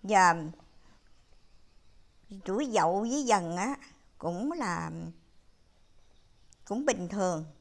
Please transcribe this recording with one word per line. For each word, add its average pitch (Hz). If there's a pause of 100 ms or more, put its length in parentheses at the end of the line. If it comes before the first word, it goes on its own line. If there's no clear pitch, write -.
Và 190 (2000)
tuổi 226
Dậu 190
với 254
Dần 180
á, 226 (440)
cũng 185
là, 175 (1700)
cũng 240
bình 196
thường. 180 (160)